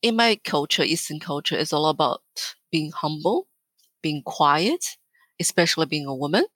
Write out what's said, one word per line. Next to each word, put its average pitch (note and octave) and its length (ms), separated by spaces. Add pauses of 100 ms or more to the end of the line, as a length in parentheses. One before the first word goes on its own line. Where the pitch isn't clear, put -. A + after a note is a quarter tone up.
In A#3 140
my A3+ 280
culture, D3+ 400
Eastern D3+ 360
culture, D3 380
it's D#3+ 160
all D3+ 140
about D3+ 340 (500)
being D#3 200
humble, D#3+ 560 (540)
being D3+ 220
quiet, D#3+ 720 (420)
especially E3 460
being D3+ 200
a C#3 100
woman. D3 300 (100)